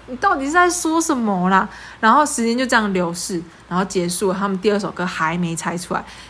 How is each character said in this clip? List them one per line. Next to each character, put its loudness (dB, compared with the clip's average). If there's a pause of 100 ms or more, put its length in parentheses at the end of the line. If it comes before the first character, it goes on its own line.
你 -10
到 0
底 -2
是 -4
在 4
说 0
什 0
么 0
啦？ 4 (320)
然 6
后 6
时 -2
间 0
就 0
这 2
样 2
流 0
逝， -6 (260)
然 -4
后 2
结 -2
束 0
了， 0
他 -2
们 -2
第 2
二 2
首 -4
歌 -6
还 -2
没 -2
猜 -6
出 -8
来。 -4 (260)